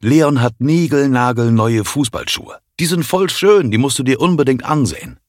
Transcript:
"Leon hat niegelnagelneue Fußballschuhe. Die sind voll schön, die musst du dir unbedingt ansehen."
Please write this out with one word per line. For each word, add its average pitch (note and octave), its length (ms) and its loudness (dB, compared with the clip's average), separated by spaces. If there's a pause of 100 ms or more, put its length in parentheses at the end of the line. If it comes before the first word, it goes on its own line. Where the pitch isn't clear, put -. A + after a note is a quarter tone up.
"Leon C#3+ 400 2
hat A#2+ 180 -2
niegelnagelneue B2 1300 0
Fußballschuhe. - 760 -6 (200)
Die D#3+ 60 -2
sind E3+ 200 -2
voll F#3 240 0
schön, F#3+ 420 2
die G#2+ 60 0
musst C3 200 0
du C3+ 60 -4
dir B2+ 160 0
unbedingt C#3+ 460 0
ansehen." C3 640 -4